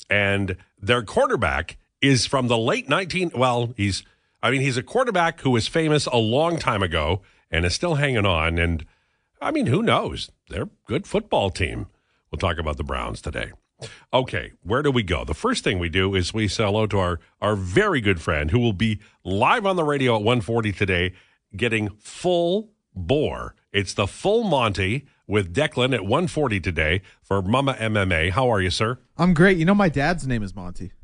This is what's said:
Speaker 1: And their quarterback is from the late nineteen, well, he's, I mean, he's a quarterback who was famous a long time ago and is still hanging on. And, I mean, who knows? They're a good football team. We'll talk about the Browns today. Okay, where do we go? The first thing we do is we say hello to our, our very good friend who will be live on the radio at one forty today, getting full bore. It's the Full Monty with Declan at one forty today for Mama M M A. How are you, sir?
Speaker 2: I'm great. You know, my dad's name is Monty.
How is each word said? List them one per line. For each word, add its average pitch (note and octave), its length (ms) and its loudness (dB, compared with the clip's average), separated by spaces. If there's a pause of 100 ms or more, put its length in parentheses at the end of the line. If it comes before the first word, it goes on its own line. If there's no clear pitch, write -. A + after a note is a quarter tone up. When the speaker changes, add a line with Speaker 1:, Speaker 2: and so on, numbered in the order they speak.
Speaker 1:
And G2 480 0 (200)
their A#2+ 240 0
quarterback G2+ 760 0 (240)
is C3+ 240 4
from C3 240 0
the A#2+ 80 2
late D3+ 320 -2
nineteen, F3 440 -2
well, A#2+ 440 0
he's, G2 260 -2 (400)
I A2+ 80 2
mean, C3+ 80 0
he's C3+ 160 0
a B2+ 80 -4
quarterback F#3 560 0
who C3 120 0
was A2+ 180 2
famous D#3 360 2
a B2 120 0
long C#3 420 2
time G#2+ 240 0
ago E2 380 0 (280)
and E2 140 0
is F2 100 0
still F3 220 -2
hanging C3 300 2
on. E2+ 340 2
And, E2+ 260 0 (560)
I C#4+ 100 -2
mean, C#4+ 160 0
who D#3 140 2
knows? F3 500 -2 (180)
They're A2 140 -6
a G3+ 60 -10 (160)
good C#3 220 -4
football D3+ 420 0
team. D2 380 -6 (420)
We'll D#2 100 -8
talk F2 180 -2
about D#2 180 -4
the D2 80 -8
Browns B1 380 -6
today. A1 320 -8 (600)
Okay, B2+ 380 -2 (120)
where A#2 180 0
do C#3+ 100 2
we B2 100 2
go? E2+ 220 -2
The C#2+ 100 -4
first A#3+ 300 -2
thing G#2 160 0
we E2+ 80 -2
do F#2+ 260 0
is F2+ 200 0
we A2 160 0
say A2 160 -2
hello G#2+ 220 2
to G2+ 120 0
our, F2 200 0 (220)
our G#2 140 0
very B2 460 2
good G2 200 0
friend D#2 300 -2
who B2 80 4
will A#2 140 2
be G#2+ 260 -2 (240)
live C#3 420 2
on F#3+ 120 2
the D#3+ 80 2
radio C3+ 320 2
at G#2 60 -2
one A#2+ 180 2
forty A2 320 -2
today, F#2 400 0 (420)
getting A2 320 0 (120)
full F3+ 720 -2 (220)
bore. F2 600 -2 (160)
It's G2+ 220 -2
the G2+ 140 0
Full A3 380 0
Monty A#2 600 0 (220)
with F#2+ 260 0
Declan C3 400 0
at A2+ 120 -2
one D#3+ 220 0
forty A#2+ 340 -2
today E2 400 0 (200)
for G2 200 -2
Mama B2+ 360 0
M A2 200 -2
M F#2+ 160 2
A. E2 160 2
How B2 200 0
are G#2 120 2
you, F#2 80 0
sir? A2+ 300 -2 (180)
Speaker 2:
I'm F3 160 4
great. F#3 240 6
You D#3+ 80 2
know, G3+ 100 4
my G3+ 140 4
dad's C#3+ 360 -2
name B2 160 -2
is F#2+ 140 -6
Monty. F2+ 380 -10 (100)